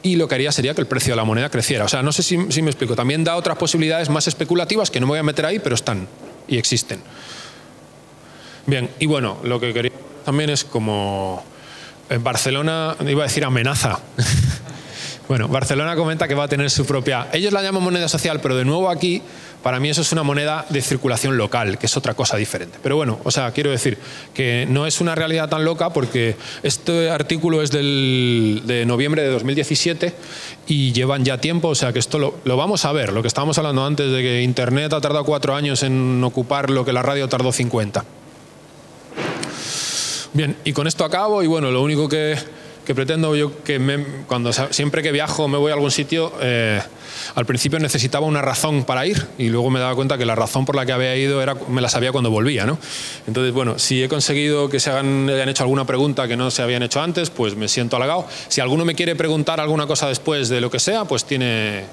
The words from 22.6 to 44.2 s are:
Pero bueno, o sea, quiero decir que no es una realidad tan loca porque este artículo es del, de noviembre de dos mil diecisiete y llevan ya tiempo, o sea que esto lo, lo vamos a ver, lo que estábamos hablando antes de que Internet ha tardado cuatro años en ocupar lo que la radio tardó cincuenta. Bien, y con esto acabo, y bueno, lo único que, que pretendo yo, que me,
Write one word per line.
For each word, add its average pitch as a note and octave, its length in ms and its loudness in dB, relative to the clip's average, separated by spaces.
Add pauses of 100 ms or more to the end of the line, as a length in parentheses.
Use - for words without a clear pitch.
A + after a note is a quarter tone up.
Pero C#3 140 2
bueno, B2+ 260 0
o C#3 80 -2
sea, C3 200 0
quiero C#3+ 200 0
decir B2 260 0 (360)
que B2 360 0
no C#3+ 160 2
es D#3 140 -2
una E3+ 160 2
realidad D#3+ 320 0
tan D#3 160 0
loca E3 300 0
porque A#2 420 2 (260)
este E3 480 0
artículo D#3+ 520 2
es C#3+ 100 0
del, B2+ 920 2
de A#2 200 0
noviembre C#3+ 360 2
de C#3 80 2
dos B2 160 0
mil C#3 100 0
diecisiete D#3+ 580 0 (540)
y C#3 240 4
llevan C3 320 2
ya C3 160 2
tiempo, E3 300 2
o C#3+ 60 2
sea B2 180 0
que B2 60 2
esto D3+ 200 0
lo, C#3 240 0
lo B2+ 140 2
vamos E3+ 260 0
a C#3+ 80 2
ver, A#2+ 220 0
lo A2 80 0
que A#2 80 0
estábamos C#3+ 280 0
hablando C#3 280 0
antes C#3+ 260 0
de C3 100 2
que B2 200 2
Internet B2+ 500 0
ha D#3 80 0
tardado C#3+ 240 0
cuatro C#3 320 0
años C#3+ 280 0
en B2+ 380 2
ocupar C3 480 0
lo C3+ 140 2
que C3 80 0
la B2 100 2
radio C3+ 280 0
tardó B2+ 240 2
cincuenta. A2 500 0 (2250)
Bien, D3 320 0
y D3+ 80 0
con C#3+ 120 0
esto D#3+ 200 2
acabo, G3 380 2
y D#3+ 40 4
bueno, D#3 220 2
lo B2+ 140 4
único D3 260 2
que, D3+ 260 0 (520)
que C3+ 80 0
pretendo D#3 400 2
yo, D3 280 0
que C#3+ 140 0
me, C#3 260 2 (220)